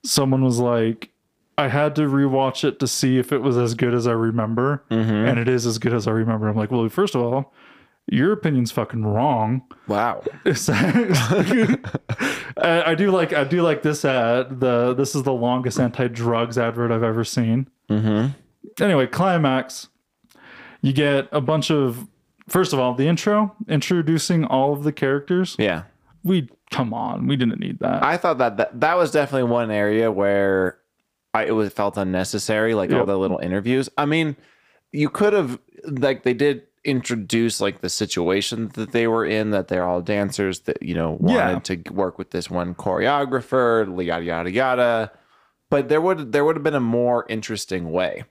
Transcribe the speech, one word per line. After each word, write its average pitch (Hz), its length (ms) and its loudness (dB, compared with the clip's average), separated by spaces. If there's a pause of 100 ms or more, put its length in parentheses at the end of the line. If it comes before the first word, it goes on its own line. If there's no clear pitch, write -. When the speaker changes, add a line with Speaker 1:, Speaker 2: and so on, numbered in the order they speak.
Speaker 1:
someone 131 400 2
was 123 140 2
like, 117 520 0 (460)
"I 143 120 0
had 143 280 0
to 151 60 2
rewatch 135 600 2
it 135 160 0
to 135 60 0
see 127 320 2
if 123 140 0
it 143 60 2
was 123 180 2
as 120 180 2
good 120 200 0
as 120 120 0
I 120 60 2
remember." 113 800 0
Speaker 2:
Mm-hmm. 113 200 0
Speaker 1:
And 110 280 2
it 117 100 0
is 123 160 0
as 113 140 -2
good 117 160 0
as 110 120 -2
I 117 40 0
remember. 110 380 0
I'm 107 80 0
like, 107 140 -2
"Well, 117 200 0
first 196 240 -2
of 127 80 2
all, 127 320 -2 (520)
your 156 260 2
opinion's 147 380 0
fucking 110 360 -4
wrong." 117 560 0 (260)
Speaker 2:
Wow. 104 340 -2 (120)
Speaker 1:
<laughs> - 100 -20 (1200)
I, - 1200 -2
I 165 80 2
do 196 160 2
like, 180 220 2
I 147 120 2
do 175 180 2
like 156 200 2
this 151 220 0
ad. 127 560 0
The, 123 340 2
this 135 200 -2
is 139 80 0
the 135 100 0
longest 123 480 0
anti-drugs 120 760 0
advert 117 320 0
I've 113 120 0
ever 113 220 0
seen. 120 440 0 (200)
Speaker 2:
Mm-hmm. 107 440 2 (500)
Speaker 1:
Anyway, 160 240 4
climax. 151 840 0 (920)
You 135 120 2
get 143 380 2
a 147 100 0
bunch 156 300 0
of, 131 380 0 (400)
first 180 240 2
of 143 80 2
all, 123 140 2
the 135 120 2
intro, 208 480 2 (140)
introducing 160 760 0
all 135 280 2
of 143 120 -4
the 151 80 0
characters. 143 680 0
Speaker 2:
Yeah. 90 260 0 (400)
Speaker 1:
We, 170 240 0 (240)
come 120 220 -2
on, 110 320 -4
we 139 100 2
didn't 123 240 0
need - 200 -8
that. 87 220 -2
Speaker 2:
I 156 140 2
thought 165 220 0
that, 120 180 0
that, 117 240 -2
that 160 160 2
was 170 160 2
definitely 135 380 2
one 117 200 0
area 107 400 2
where 98 680 2 (560)
I, 110 100 2
it - 80 -2
was, 107 200 0
felt 101 240 -2
unnecessary, 104 800 -2
like, 98 160 0
all - 80 2
Speaker 1:
Yep. 101 80 2
Speaker 2:
the 98 120 0
little 92 200 0
interviews. 110 580 -2
I 143 100 0
mean, 156 300 -2 (560)
you 147 160 0
could 208 240 0
have, 151 260 0 (260)
like, 135 400 -2
they 123 100 2
did 139 280 0 (220)
introduce, 117 760 -2
like, 101 200 -2
the 92 80 -6
situation 98 840 -2
that 107 180 -8
they 117 140 2
were 113 180 0
in, 107 260 -2
that 98 180 -2
they're 92 160 -2
all 90 160 -2
dancers 98 600 -2
that, - 220 -6
you 85 120 -6
know, 82 300 -2
Speaker 1:
Yeah. 180 300 2
Speaker 2:
wanted 87 320 -6
to - 60 -14
work 92 260 -4
with 92 120 -10
this 87 200 -6
one 87 240 -4
choreographer, 123 1120 0 (180)
yada, 85 200 -2
yada, 85 260 -4
yada. 120 640 0 (580)
But 139 180 0
there 151 120 4
would, 160 320 -2
there 143 120 4
would 160 120 2
have 147 60 -6
been 151 120 0
a 139 60 2
more 120 480 0
interesting 98 640 -6
way. 87 380 -2